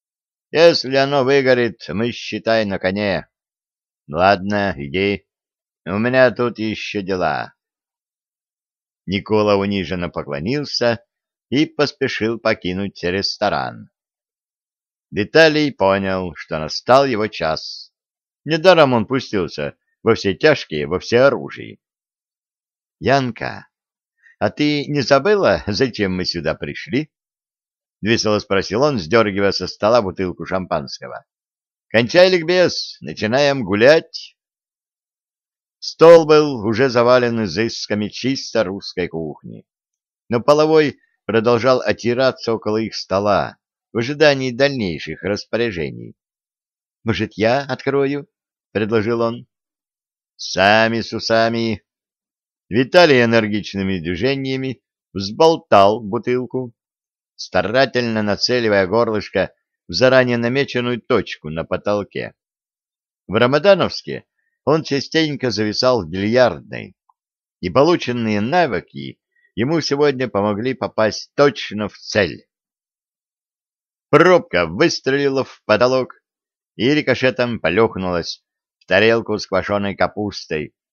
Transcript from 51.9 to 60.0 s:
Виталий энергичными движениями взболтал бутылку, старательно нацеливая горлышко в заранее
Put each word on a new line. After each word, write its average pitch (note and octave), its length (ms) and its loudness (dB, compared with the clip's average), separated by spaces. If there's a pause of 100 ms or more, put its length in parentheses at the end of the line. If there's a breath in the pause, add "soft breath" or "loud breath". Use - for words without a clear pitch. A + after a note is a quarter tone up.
Виталий C3 540 4
энергичными G#2 760 -2
движениями C3 800 -4 (320)
взболтал A2 880 2
бутылку, B2 720 -6 (600)
старательно A2+ 880 -2
нацеливая G#2 640 0
горлышко G#2+ 640 -2 (340)
в F2+ 60 -12
заранее B2+ 440 4